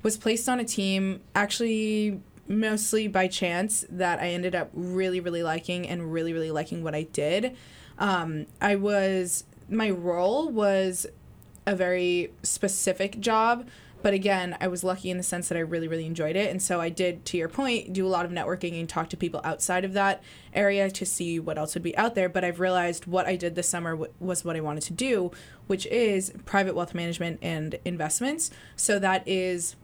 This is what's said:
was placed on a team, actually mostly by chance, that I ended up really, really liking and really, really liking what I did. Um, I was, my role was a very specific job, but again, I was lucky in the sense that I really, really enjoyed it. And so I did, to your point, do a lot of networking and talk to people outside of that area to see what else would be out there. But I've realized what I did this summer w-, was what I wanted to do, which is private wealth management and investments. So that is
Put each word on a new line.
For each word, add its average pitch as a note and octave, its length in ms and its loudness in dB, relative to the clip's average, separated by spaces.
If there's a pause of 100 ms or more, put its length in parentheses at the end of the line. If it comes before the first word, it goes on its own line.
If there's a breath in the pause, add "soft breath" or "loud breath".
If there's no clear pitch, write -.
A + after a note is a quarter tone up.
was G#3+ 140 2
placed A3+ 320 0
on B3 100 2
a A#3 60 0
team, F#3+ 560 0 (140)
actually G#3+ 840 2 (260)
mostly G#3+ 600 2
by F#3+ 180 4
chance, F#3 640 0
that F3+ 300 0
I F3 100 -2
ended F3+ 260 -2
up E3 180 -2
really, F#3 460 0
really E3+ 240 -2
liking E3+ 460 -2
and E3 240 -4
really, E3 180 0
really D#3+ 200 -2
liking D#3 320 -4
what D#3 120 -4
I D#3 80 -2
did. F3+ 540 0 (420 loud breath)
Um, E3 460 0 (160)
I G3+ 160 4
was, G3 680 2 (260)
my A3 200 2
role F3+ 600 2
was G3 560 2 (600)
a G3+ 100 2
very F3+ 560 2 (120)
specific F#3+ 760 0
job, A#3 480 2 (340 loud breath)
but G3+ 120 4
again, F#3+ 480 2
I F#3 80 0
was F3+ 160 -4
lucky F#3 240 -2
in F3+ 80 -2
the F3+ 60 -4
sense F3 260 -4
that E3+ 80 0
I E3 40 0
really, E3 280 -2
really E3 160 -2
enjoyed D#3+ 320 0
it. G3+ 120 2
And F#3 120 -2
so F3+ 180 0
I E3+ 80 0
did, F3 380 -2
to - 120 -2
your E3 120 0
point, A#3+ 420 0
do F#3 160 0
a - 0 -
lot F3+ 160 2
of F3 80 -4
networking F3 480 -2
and E3 80 -4
talk D#3+ 220 -2
to E3 80 -6
people - 260 -2
outside F3+ 400 0
of F#3+ 100 -4
that G3 300 2 (300 loud breath)
area G3 360 4
to F#3+ 160 -6
see E3+ 340 -2
what D#3+ 180 -4
else D3+ 160 -4
would E3+ 100 -4
be D#3+ 140 -2
out A3+ 180 2
there. F#3 140 2
But F3+ 160 0
I've F3 160 -2
realized F3+ 460 0
what F3+ 180 2
I F#3 100 2
did F3 200 -4
this F3 120 0
summer E3+ 240 -2
w-, D#3+ 200 -4 (100)
was F3+ 240 -2
what E3 100 -2
I D#3+ 60 -2
wanted D3+ 220 -4
to - 100 -6
do, G3 380 0 (340 loud breath)
which F#3+ 220 -2
is G#3 440 2 (140)
private F#3+ 300 2
wealth E3+ 180 -2
management E3+ 480 -4
and D#3+ 420 -4
investments. F3+ 680 -2 (260 loud breath)
So G3+ 220 2
that F#3+ 280 2
is F#3 560 0